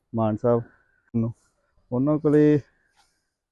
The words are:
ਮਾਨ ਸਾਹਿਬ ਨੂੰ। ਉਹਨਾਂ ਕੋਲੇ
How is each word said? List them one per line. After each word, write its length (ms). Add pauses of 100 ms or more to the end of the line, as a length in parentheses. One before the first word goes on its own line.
(140)
ਮਾਨ 280
ਸਾਹਿਬ 200 (540)
ਨੂੰ। 180 (580)
ਉਹਨਾਂ 260
ਕੋਲੇ 420 (920)